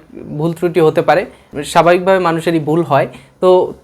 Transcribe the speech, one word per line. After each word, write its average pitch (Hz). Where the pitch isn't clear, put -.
ভুল 165
ত্রুটি 170
হতে 156
পারে, 165
স্বাভাবিকভাবে 180
মানুষেরই 165
ভুল 156
হয়। 139
তো 185